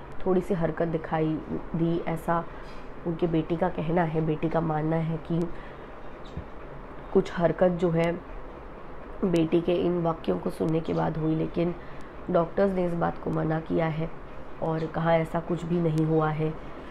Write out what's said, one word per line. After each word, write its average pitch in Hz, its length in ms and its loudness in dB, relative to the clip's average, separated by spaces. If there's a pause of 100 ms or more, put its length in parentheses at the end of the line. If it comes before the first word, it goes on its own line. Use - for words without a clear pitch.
(260)
थोड़ी 185 140 4
सी 190 140 0
हरकत 165 340 0
दिखाई 160 500 0 (360)
दी, 165 340 2
ऐसा 170 360 0 (600)
उनके 170 200 0
बेटी 160 300 2
का 180 120 2
कहना 165 340 2
है। 156 240 2
बेटी 156 220 0
का 160 120 2
मानना 160 360 2
है 160 200 0
कि 165 320 0 (1600)
कुछ 185 240 4
हरकत 170 320 4
जो 175 220 2
है 170 440 0 (880)
बेटी 170 360 4
के 170 120 2
इन 175 300 2
वाक्यों 165 360 0
को 175 120 -4
सुनने 165 300 0
के 170 140 -2
बाद 160 240 0
हुई, 156 160 2
लेकिन 170 400 0 (560)
doctors 180 420 4
ने 180 140 2
इस 170 80 0
बात 170 300 0
को 165 60 -2
मना 160 300 0
किया 165 260 0
है 160 240 -2 (520)
और 160 240 0
कहा 165 280 2
ऐसा 165 260 2
कुछ 165 240 -2
भी 170 160 2
नहीं 160 260 4
हुआ 156 240 4
है। 156 240 0 (360)